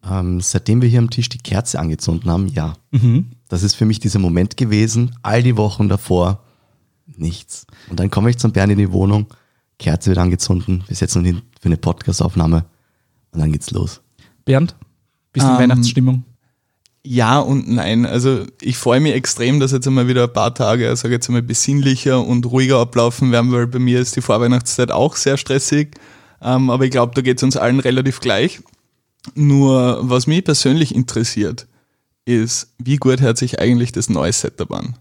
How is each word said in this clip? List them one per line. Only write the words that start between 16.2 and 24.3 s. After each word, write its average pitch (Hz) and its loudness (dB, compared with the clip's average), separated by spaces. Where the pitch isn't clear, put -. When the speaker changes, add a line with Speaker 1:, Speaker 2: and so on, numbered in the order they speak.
Speaker 3:
ja 123 2
und 139 -2
nein. 113 0
Also 123 0
ich 120 -6
freue 127 2
mich 151 0
extrem, 127 -2
dass 131 0
jetzt 127 -2
einmal 131 2
wieder 123 2
ein 120 -2
paar 113 0
Tage, 117 0
sag 117 -6
ich 123 0
jetzt 117 -4
einmal, 120 0
besinnlicher 131 0
und 123 0
ruhiger 131 2
ablaufen 120 0
werden, 120 2
weil 120 0
bei 123 -6
mir 123 2
ist 123 -4
die 135 -4
Vorweihnachtszeit 120 0